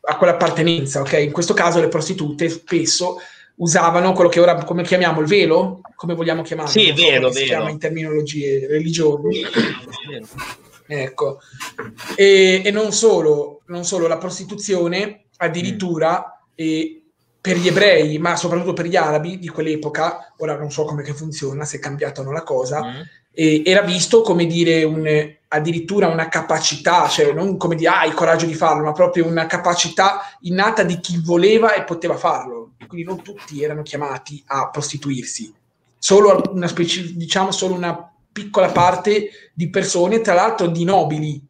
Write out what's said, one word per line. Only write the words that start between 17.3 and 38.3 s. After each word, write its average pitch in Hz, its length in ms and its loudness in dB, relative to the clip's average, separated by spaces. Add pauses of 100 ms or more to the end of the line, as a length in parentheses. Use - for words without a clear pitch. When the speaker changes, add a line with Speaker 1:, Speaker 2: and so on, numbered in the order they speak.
Speaker 1:
per 180 160 0
gli 175 120 2
ebrei, 160 500 4
ma 170 160 0
soprattutto 175 380 -2
per 165 120 -4
gli 170 100 -2
arabi 160 440 0
di 175 100 -12
quell'epoca, 156 880 -4
ora 151 180 -6
non 147 140 -8
so 151 160 -4
come 151 160 -6
che 143 140 -10
funziona, 147 500 -8
se 147 120 -10
è - 20 -12
cambiata 139 420 -8
o - 20 -8
no 139 80 -8
la 160 120 -6
cosa, 135 420 -4
Speaker 2:
Mm. 165 160 -12 (300)
Speaker 1:
e, 156 340 2
era 185 160 6
visto 180 400 4
come 175 240 2
dire 165 380 2
un 156 240 -2 (480)
addirittura 165 520 0
una 165 200 0
capacità, 160 800 0
cioè 143 260 2
non 185 240 -2
come 165 180 -2
dire, 165 140 2
"Ah, 180 160 4
il 156 80 0
coraggio 165 320 2
di 160 80 -4
farlo", 151 300 0
ma 151 80 -2
proprio 175 340 2
una 165 200 -2
capacità 175 760 0 (200)
innata 196 420 0
di 175 160 -2
chi 170 240 -6
voleva 208 500 4
e 190 100 -2
poteva 170 340 -4
farlo. - 560 -4 (140)
Quindi 170 180 -12
non 185 160 -10
tutti 151 420 -10
erano 151 180 -4
chiamati 143 640 -10
a 135 220 -4
prostituirsi. 139 840 -8 (440)
Solo 202 340 6
al-, 185 220 2
una 175 140 -2
speci-, 175 480 -4
diciamo, 190 360 -2
solo 185 220 -2
una 175 360 -6 (220)